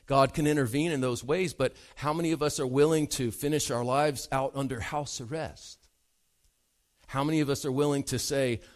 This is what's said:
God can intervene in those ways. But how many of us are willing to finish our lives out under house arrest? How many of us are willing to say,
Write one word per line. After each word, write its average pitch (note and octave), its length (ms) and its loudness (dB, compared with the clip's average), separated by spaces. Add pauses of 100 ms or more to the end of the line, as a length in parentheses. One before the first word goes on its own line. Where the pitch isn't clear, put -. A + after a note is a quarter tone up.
God C3+ 260 4
can D3+ 140 0
intervene D3 440 2
in C#3 120 0
those B2 200 -2
ways. D#3+ 300 -2
But C3 240 -2 (200)
how D3 180 -2
many E3 180 0
of D3+ 100 0
us D3 160 0
are C#3 80 0
willing D3 420 4
to A#2+ 220 -2
finish D3 400 -2
our A#2+ 140 0
lives C#3 480 0
out C3+ 220 0
under C3+ 260 -4
house C#3+ 400 -6
arrest? C3 680 -10 (1200)
How C3+ 160 -2
many D#3 160 2
of C#3 100 0
us C#3 160 -2
are C3 60 0
willing C#3+ 320 2
to B2+ 140 -2
say, C3 440 0 (140)